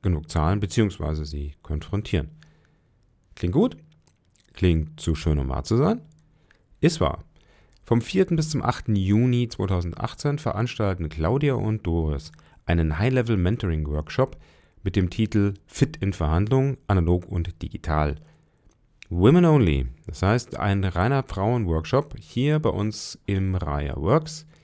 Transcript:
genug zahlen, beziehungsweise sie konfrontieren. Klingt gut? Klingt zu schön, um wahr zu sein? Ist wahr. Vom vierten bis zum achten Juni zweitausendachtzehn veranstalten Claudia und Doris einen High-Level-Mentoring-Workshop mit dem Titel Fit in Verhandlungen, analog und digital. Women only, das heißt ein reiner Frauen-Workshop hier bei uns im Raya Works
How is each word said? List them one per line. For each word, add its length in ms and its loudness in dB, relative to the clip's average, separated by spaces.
genug 280 -2
zahlen, 280 2
beziehungsweise 680 -2
sie 380 -8
konfrontieren. 640 -4
Klingt 180 -2
gut? 220 2
Klingt 440 2
zu 160 0
schön, 240 0
um 100 -2
wahr 140 -4
zu 140 0
sein? 240 2
Ist 200 2
wahr. 220 -2
Vom 180 2
vierten 340 0
bis 140 0
zum 120 -2
achten 340 0
Juni 520 2
zweitausendachtzehn 880 -4
veranstalten 680 -2
Claudia 460 0
und 320 -2
Doris 460 -2
einen 320 2
High-Level-Mentoring-Workshop 1400 0
mit 120 -2
dem 140 2
Titel 460 0
Fit 300 -2
in 160 -2
Verhandlungen, 640 0
analog 400 2
und 360 -6
digital. 540 -2
Women 380 6
only, 400 4
das 160 -10
heißt 360 0
ein 260 0
reiner 380 0
Frauen-Workshop 960 -2
hier 380 0
bei 100 0
uns 560 -4
im 300 0
Raya 420 -4
Works 500 0